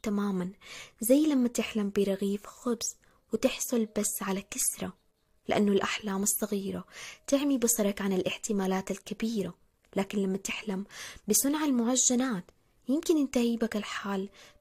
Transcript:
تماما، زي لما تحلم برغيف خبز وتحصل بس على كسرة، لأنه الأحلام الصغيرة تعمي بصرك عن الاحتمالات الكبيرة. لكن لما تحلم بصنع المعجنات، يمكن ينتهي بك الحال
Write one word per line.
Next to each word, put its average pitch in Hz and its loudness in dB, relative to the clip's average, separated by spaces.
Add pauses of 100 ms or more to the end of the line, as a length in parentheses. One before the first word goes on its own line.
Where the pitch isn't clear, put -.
تماما، 202 0 (500)
زي 269 6
لما 262 4
تحلم 214 -2
برغيف 196 0
خبز - -6 (380)
وتحصل 233 0 (100)
بس 208 -2
على 196 -4
كسرة، - -6 (500)
لأنه 202 4
الأحلام 196 0
الصغيرة 196 -2 (420)
تعمي 277 4
بصرك 220 2
عن 196 0
الاحتمالات 190 0
الكبيرة. 202 -4 (400)
لكن 196 0
لما 190 0
تحلم 196 -6 (420)
بصنع 285 2
المعجنات، 247 2 (380)
يمكن 320 2
ينتهي 240 2
بك 226 -2
الحال 202 -4 (320)